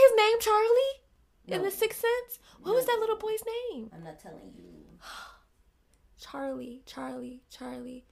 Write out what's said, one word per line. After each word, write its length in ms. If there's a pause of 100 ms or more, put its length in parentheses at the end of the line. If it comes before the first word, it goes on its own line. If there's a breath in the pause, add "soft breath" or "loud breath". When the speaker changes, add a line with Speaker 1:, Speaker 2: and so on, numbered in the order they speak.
Speaker 1:
his 80
name 220
Charlie 600 (460)
in 140
Speaker 2:
No. 20
Speaker 1:
The 80
Sixth 280
Sense? 400 (220 loud breath)
What 140
was 100
Speaker 2:
No. 80
Speaker 1:
that 60
little 180
boy's 260 (280)
name? 220
Speaker 2:
I'm 100
not 160
telling 360
you. 460
Speaker 1:
<sighs> 1200
Charlie, 680
Charlie, 640
Charlie, 640